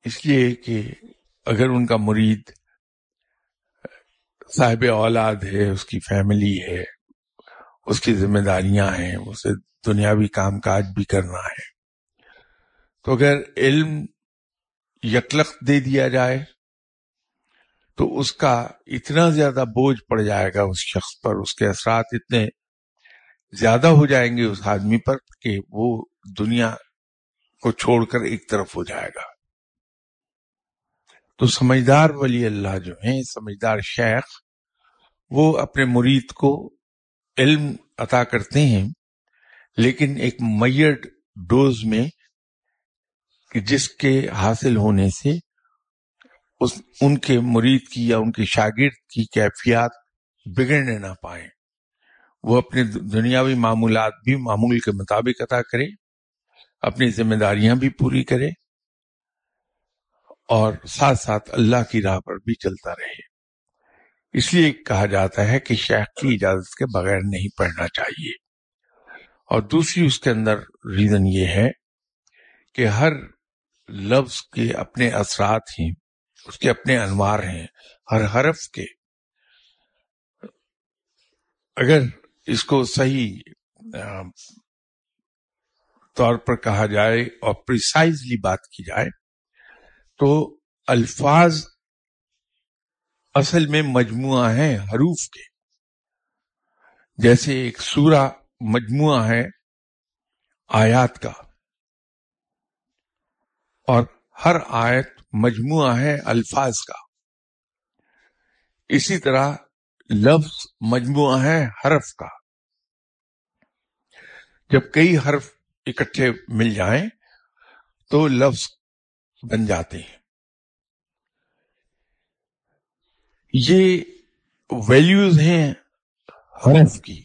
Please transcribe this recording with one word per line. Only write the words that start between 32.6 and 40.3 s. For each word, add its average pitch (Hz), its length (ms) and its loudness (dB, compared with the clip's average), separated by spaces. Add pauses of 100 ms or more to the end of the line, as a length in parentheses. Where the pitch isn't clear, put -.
جو 90 140 -12
ہیں، 127 300 -4
سمجھدار 107 560 -6
شیخ، 113 440 -2 (1080)
وہ 151 280 4
اپنے - 280 -2
مرید 123 460 0
کو - 440 -2 (600)
علم 147 380 2 (220)
عطا 123 260 0
کرتے 120 360 -4
ہیں 113 300 2 (880)
لیکن 131 400 0
ایک 120 220 -4